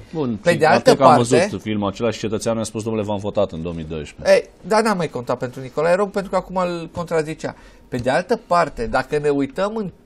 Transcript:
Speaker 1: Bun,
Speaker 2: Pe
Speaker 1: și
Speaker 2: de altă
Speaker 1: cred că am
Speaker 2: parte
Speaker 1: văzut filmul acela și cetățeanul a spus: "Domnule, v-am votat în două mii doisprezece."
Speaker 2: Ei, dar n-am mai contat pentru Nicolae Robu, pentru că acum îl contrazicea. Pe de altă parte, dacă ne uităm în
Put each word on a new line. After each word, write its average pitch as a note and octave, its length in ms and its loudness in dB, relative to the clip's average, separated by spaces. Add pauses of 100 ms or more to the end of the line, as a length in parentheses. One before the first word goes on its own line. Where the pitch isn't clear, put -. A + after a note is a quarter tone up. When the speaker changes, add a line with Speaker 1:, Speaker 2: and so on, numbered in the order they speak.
(140)
Speaker 1:
Bun, B2+ 280 -2
Speaker 2:
Pe E3+ 100 2
Speaker 1:
și E3+ 60 2
Speaker 2:
de D3+ 80 2
altă - 160 4
Speaker 1:
cred - 160 6
că C3+ 60 2
am D3 120 10
Speaker 2:
parte A#2+ 220 4
Speaker 1:
văzut G#2+ 240 0
filmul G#2 260 -2
acela A2+ 240 -2
și - 80 -6
cetățeanul A2+ 420 -2
a - 20 -4
spus: G#2+ 200 -8
"Domnule, A2 220 -2
v-am G#2 120 -4
votat G2+ 340 -2
în D#2+ 100 -8
două E2+ 120 -6
mii E2 100 -8
doisprezece." D#2 520 0
Speaker 2:
Ei, - 140 0 (180)
dar G#3+ 160 2
n-am G#3+ 140 0
mai E3 120 -2
contat B2 280 -4
pentru B2+ 240 -8
Nicolae D3+ 340 0
Robu, G3 140 0
pentru G3 220 -6
că F#3+ 60 0
acum F#3 180 -6
îl F3 360 -4
contrazicea. D#3+ 640 -4 (320)
Pe B2+ 100 -6
de A#2 120 -2
altă F3+ 380 0
parte, D3 400 0
dacă C3 300 0
ne D3 120 0
uităm C#3+ 460 -2
în G#3 160 -6 (140)